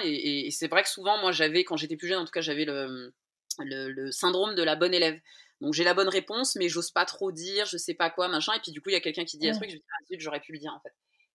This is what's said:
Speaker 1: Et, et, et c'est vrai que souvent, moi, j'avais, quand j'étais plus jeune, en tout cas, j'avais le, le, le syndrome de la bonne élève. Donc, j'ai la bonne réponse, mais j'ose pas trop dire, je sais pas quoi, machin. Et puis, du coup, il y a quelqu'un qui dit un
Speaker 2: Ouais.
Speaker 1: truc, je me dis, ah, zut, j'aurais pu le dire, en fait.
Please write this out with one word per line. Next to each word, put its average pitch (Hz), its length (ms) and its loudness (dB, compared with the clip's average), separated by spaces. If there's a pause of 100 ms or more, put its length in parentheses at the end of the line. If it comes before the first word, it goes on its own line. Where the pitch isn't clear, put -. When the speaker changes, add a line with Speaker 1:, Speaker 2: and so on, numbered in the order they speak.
Speaker 1:
Et, 160 60 2
et, 143 360 0
et 139 40 -4
c'est 156 180 -2
vrai 180 140 6
que - 60 -2
souvent, 202 300 2
moi, 185 140 4
j'avais, 160 320 4
quand 165 120 -2
j'étais 156 200 -4
plus 170 120 -6
jeune, 185 100 0
en 175 60 -2
tout - 80 -12
cas, 165 100 -2
j'avais 156 220 -2
le, 131 480 -6 (460)
le, 135 320 -6
le 135 220 -6
syndrome 185 420 2
de 175 80 2
la 156 140 4
bonne 180 180 4
élève. 160 240 4 (440)
Donc, 147 100 0
j'ai 160 120 2
la 175 100 6
bonne 190 140 4
réponse, 202 480 0
mais 180 120 0
j'ose 165 220 -2
pas 180 160 2
trop 190 260 -4
dire, 190 320 -2
je 180 140 -4
sais 165 160 -4
pas 170 160 2
quoi, 180 180 0
machin. 170 240 0
Et 220 80 -2
puis, 165 120 -10
du 147 100 -12
coup, 196 80 -6
il 196 40 4
y - 20 6
a 170 40 2
quelqu'un 165 240 -2
qui 160 140 -10
dit 156 100 2
un 220 40 4
Speaker 2:
Ouais. 220 40 -2
Speaker 1:
truc, 208 140 -6
je 165 60 -12
me 151 40 -20
dis, - 100 -20
ah, - 200 -10
zut, 180 100 -8
j'aurais 151 200 -6
pu 160 120 -16
le 156 60 -12
dire, 147 160 -10
en 151 60 -16
fait. - 140 -18 (400)